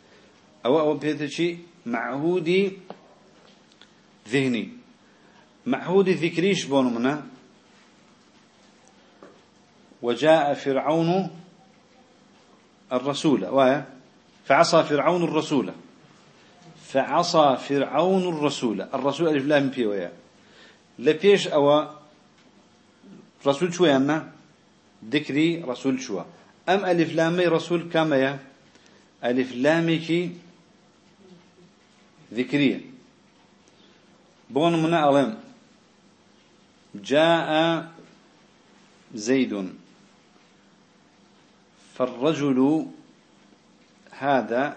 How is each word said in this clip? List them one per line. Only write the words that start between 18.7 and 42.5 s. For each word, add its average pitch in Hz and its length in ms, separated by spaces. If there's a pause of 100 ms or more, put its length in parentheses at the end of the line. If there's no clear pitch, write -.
الرسول 139 480
ألف 143 180
لام 143 220
بي 123 180
ويا. 98 260 (840)
لبيش 156 500
أو 143 400 (1600)
رسول 170 280
شو 180 100
يعني؟ 147 380 (800)
ذكري 147 580
رسول 127 380
شو؟ 92 220 (460)
أم 190 160
ألف 170 280
لامي 165 340
رسول 165 460
كما 160 240
يا؟ 135 220 (840)
ألف 127 300
لامي 160 440
كي 165 220 (2250)
ذكرية. 127 460 (1700)
بون 160 320
منا 160 280
ألم. 131 280 (1600)
جاء 147 560 (1600)
زيد. 107 580 (2250)
فالرجل 135 920 (1200)